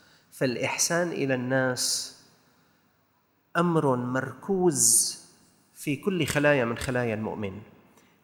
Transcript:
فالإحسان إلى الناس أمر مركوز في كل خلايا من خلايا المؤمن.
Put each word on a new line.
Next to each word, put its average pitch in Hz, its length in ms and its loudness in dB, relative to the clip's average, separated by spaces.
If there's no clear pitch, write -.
فالإحسان 165 800 -2
إلى 135 220 -2
الناس 127 800 0
أمر 160 380 4
مركوز 131 1200 0
في 147 200 -4
كل 170 300 -2
خلايا 143 400 4
من 117 120 -2
خلايا 123 360 -2
المؤمن. 104 480 -6